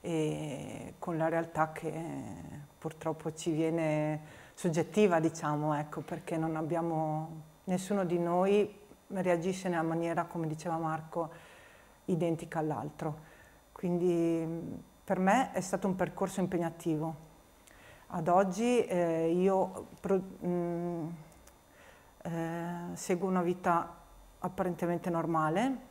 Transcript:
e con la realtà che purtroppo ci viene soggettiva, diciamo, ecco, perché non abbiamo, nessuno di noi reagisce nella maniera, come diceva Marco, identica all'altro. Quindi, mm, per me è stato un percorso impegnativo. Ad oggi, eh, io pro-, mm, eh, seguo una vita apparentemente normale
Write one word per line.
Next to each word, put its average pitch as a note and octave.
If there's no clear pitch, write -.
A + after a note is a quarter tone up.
e D3+
con E3+
la D#3+
realtà D#3+
che D#3+
purtroppo D#3+
ci -
viene D#3
soggettiva, F3
diciamo, D3+
ecco, D3
perché E3
non D#3+
abbiamo, D#3+
nessuno F#3
di F3
noi F3+
reagisce F#3
nella E3+
maniera, E3+
come E3+
diceva D#3+
Marco, D#3+
identica E3
all'altro. D3+
Quindi, E3+
mm, E3
per F#3
me G3
è -
stato F#3
un F#3
percorso F#3
impegnativo. E3
Ad F3+
oggi, G3+
eh, E3
io F#3+
pro-, F#3+
mm, F3
eh, E3+
seguo F#3
una F#3
vita F3
apparentemente F3+
normale E3